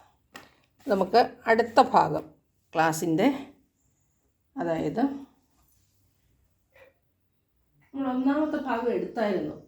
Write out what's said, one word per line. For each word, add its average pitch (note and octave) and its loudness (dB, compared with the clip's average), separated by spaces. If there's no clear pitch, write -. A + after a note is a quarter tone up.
നമുക്ക് G3 2
അടുത്ത A3+ 2
ഭാഗം D#3 2
ക്ലാസ്സിൻ്റെ, E3 2
അതായത് E3 -2
നമ്മൾ C4+ -4
ഒന്നാമത്തെ D4 0
ഭാഗം A#3 -2
എടുത്തായിരുന്നു F3 -4